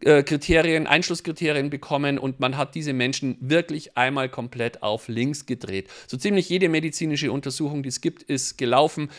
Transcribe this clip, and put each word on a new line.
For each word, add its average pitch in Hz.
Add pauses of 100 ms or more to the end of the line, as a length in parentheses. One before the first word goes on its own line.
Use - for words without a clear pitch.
äh, 143
Kriterien, 160
Einschlusskriterien 156
bekommen 143
und 135
man 135
hat 139
diese 151
Menschen 127
wirklich 156
einmal 131
komplett 120
auf 107
links 123
gedreht. 101 (200)
So 135
ziemlich 196
jede 180
medizinische 156
Untersuchung, 143
die 135
es -
gibt, -
ist -
gelaufen. 143